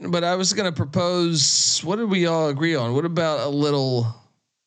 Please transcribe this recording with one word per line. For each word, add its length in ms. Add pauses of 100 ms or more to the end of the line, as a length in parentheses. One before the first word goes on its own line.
(100)
but 120
I 140
was 160
gonna 200
propose. 1080
What 140
did 140
we 160
all 240
agree 260
on? 180
What 100
about 360
a 80
little? 540 (640)